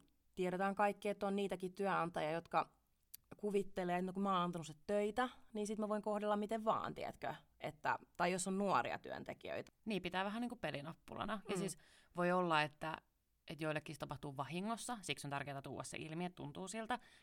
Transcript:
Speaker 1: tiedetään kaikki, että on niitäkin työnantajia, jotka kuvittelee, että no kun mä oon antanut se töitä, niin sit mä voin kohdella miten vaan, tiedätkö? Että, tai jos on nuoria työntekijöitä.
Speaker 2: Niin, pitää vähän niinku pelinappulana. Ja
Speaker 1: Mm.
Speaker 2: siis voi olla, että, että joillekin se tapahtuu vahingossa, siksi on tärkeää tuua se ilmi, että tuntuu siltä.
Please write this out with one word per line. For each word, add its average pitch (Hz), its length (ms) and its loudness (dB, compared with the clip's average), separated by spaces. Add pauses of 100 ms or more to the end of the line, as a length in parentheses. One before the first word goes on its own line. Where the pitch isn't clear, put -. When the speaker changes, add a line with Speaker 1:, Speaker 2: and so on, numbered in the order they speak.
(360)
Speaker 1:
tiedetään 185 400 2
kaikki, 202 340 2
että 202 180 0
on 196 80 2
niitäkin 185 380 -2
työnantajia, 165 580 2
jotka 165 380 0 (680)
kuvittelee, 196 600 0
että 180 80 0
no 185 80 -4
kun 196 100 0
mä 196 100 4
oon 180 80 4
antanut 170 260 0
se 156 60 -10 (140)
töitä, 208 420 2 (240)
niin 214 140 0
sit 214 120 -2
mä 214 100 0
voin 214 120 0
kohdella 208 360 2
miten 214 280 0
vaan, 151 300 2
tiedätkö? - 380 -4 (280)
Että, 139 380 0 (180)
tai 175 140 4
jos 185 160 0
on 190 100 0
nuoria 156 420 4
työntekijöitä. - 720 -6 (140)
Speaker 2:
Niin, 202 160 -2
pitää 185 240 -2
vähän 208 160 -4
niinku 240 140 -4
pelinappulana. 165 840 -6 (100)
Ja 202 60 0
Speaker 1:
Mm. 180 40 2
Speaker 2:
siis 190 180 -2 (380)
voi 175 160 4
olla, 175 300 6
että, 156 360 -2 (500)
että 156 160 -6
joillekin 156 320 -2
se - 40 -12
tapahtuu 139 380 -8
vahingossa, 202 640 -2
siksi 147 260 -2
on 139 40 -4
tärkeää 139 300 -4
tuua 131 220 -6
se - 140 -8
ilmi, 160 280 -4
että 180 100 -6
tuntuu 170 320 -8
siltä. 220 260 -4 (300)